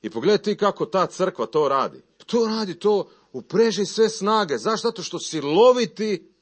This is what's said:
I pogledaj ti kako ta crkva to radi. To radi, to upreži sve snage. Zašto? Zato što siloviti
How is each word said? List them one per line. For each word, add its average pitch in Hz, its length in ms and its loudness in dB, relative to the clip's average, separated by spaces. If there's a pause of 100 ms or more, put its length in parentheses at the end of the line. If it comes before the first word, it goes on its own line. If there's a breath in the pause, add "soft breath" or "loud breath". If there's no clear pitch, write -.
I 107 80 -10
pogledaj 175 280 0
ti 208 180 -2
kako 190 300 0
ta 185 200 0
crkva - 400 -4
to 151 220 0
radi. 131 340 -2 (240)
To 226 200 0
radi, 214 280 -4
to 202 340 0 (240 soft breath)
upreži 202 540 0
sve 220 220 2
snage. 202 500 -2
Zašto? 151 300 -2
Zato - 140 -8
što 170 160 -10
siloviti 202 1200 2